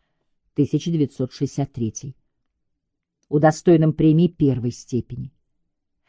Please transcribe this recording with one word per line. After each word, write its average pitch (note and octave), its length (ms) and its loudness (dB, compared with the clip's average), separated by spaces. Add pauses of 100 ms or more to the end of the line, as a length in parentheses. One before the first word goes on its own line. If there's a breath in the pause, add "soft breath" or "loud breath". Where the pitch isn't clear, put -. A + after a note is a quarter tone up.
(540)
тысяча D3 360 -2
девятьсот C#3+ 440 -4
шестьдесят C#3 360 -6
третий, A#2 460 -10 (1120)
удостоенным D#3 640 2
премии D#3+ 360 2
первой B2 420 -2
степени, B2+ 640 -10 (720)